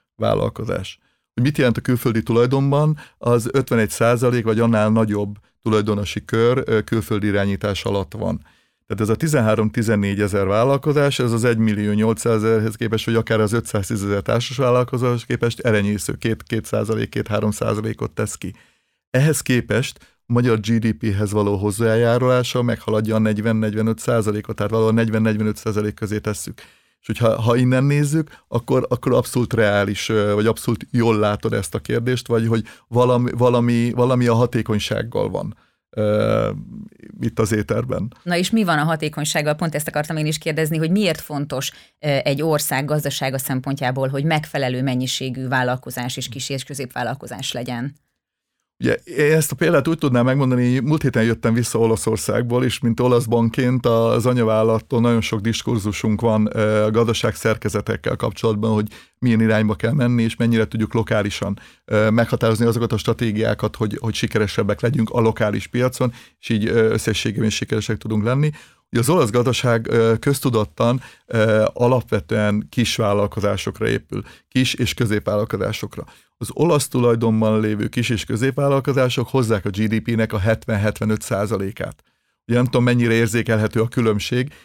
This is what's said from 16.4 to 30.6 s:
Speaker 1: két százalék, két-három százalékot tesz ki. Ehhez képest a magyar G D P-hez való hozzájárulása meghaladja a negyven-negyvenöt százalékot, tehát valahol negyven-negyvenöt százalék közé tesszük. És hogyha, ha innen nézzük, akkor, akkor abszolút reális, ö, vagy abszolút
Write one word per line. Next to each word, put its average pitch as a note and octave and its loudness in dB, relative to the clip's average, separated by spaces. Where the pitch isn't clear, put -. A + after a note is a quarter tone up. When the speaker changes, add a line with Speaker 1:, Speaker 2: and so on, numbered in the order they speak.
Speaker 1:
két A2 -4
százalék, A2 -2
két-három G#2+ -2
százalékot A2 -4
tesz A2 -6
ki. F#2 -12
Ehhez C#3+ 2
képest - -2
a - -4
magyar A#2+ 2
G A2 0
D A2 0
P-hez G#2 -2
való G2+ 2
hozzájárulása A#2 2
meghaladja A2 -2
a A2 2
negyven-negyvenöt A2 0
százalékot, G#2+ -2
tehát G#2 -2
valahol A2 2
negyven-negyvenöt A2 0
százalék G#2 -4
közé G#2+ -4
tesszük. - -8
És - -20
hogyha, A2+ 2
ha A#2 2
innen B2+ 2
nézzük, D3 0
akkor, B2 -2
akkor B2+ 0
abszolút B2 0
reális, G2+ 2
ö, G#2 2
vagy G#2+ 2
abszolút A2+ -2